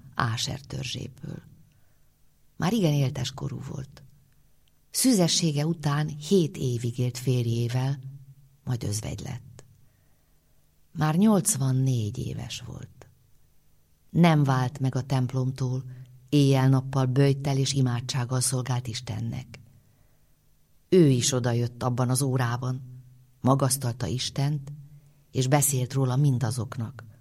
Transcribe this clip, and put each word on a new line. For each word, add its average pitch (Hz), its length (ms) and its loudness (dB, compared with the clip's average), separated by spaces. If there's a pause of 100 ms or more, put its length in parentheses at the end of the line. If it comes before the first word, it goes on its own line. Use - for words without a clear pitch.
(140)
Áser - 460 -4
törzséből. - 840 -12 (1120)
Már 170 160 -2
igen 185 200 2
éltes 135 380 -2
korú 139 380 -8
volt. 151 320 -14 (920)
Szüzessége 165 760 2
után 151 420 -2
hét 165 480 2
évig 120 420 -4
élt 123 200 -2
férjével, 123 800 -2 (640)
majd 123 200 -4
özvegy 104 360 -6
lett. - 440 -14 (1300)
Már 156 240 0
nyolcvannégy 131 1040 2
éves - 420 -8
volt. - 480 -16 (1040)
Nem 160 340 6
vált 127 340 0
meg 131 160 0
a 127 80 -2
templomtól, 131 800 -2 (440)
éjjel-nappal 135 800 4
böjttel 139 520 2
és 135 140 0
imádsággal 127 680 0
szolgált 127 460 -2
Istennek. 117 760 -8 (1300)
Ő 175 200 8
is 123 240 2
odajött 120 500 0
abban 123 280 0
az 127 120 0
órában, 127 800 -4 (380)
magasztalta 127 640 0
Istent, 139 640 -4 (580)
és 127 160 -2
beszélt 131 460 2
róla 127 240 0
mindazoknak, 120 880 -2 (160)